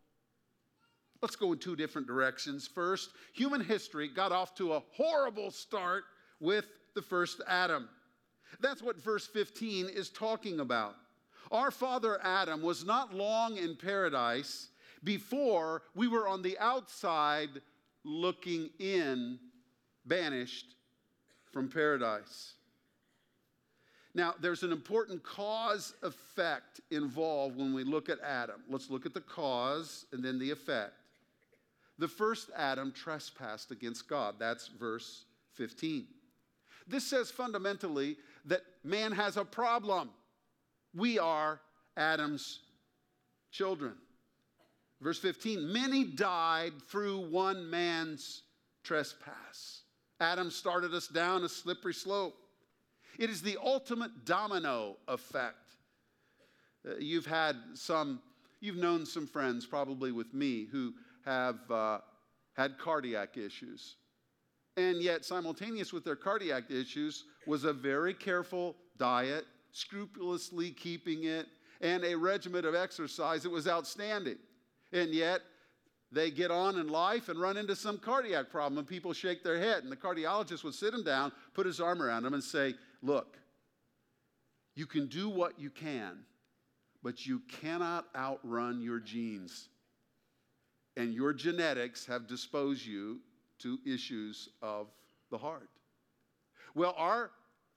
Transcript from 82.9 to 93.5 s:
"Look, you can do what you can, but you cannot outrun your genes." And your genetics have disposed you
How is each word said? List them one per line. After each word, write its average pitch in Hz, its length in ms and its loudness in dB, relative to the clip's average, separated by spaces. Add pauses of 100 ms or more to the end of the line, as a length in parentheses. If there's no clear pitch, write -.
"Look, 143 360 0 (1400)
you 151 100 -6
can 143 220 0
do 170 200 -4
what 180 320 0
you 143 100 -8
can, 127 560 -8 (760)
but 123 220 -6
you 127 160 0
cannot 170 720 -4
outrun 123 640 -2
your 117 220 -2
genes." 107 640 -6 (1300)
And 120 160 0
your 135 180 4
genetics 139 760 0
have 123 220 -4
disposed 135 580 -2
you 107 340 -6 (400)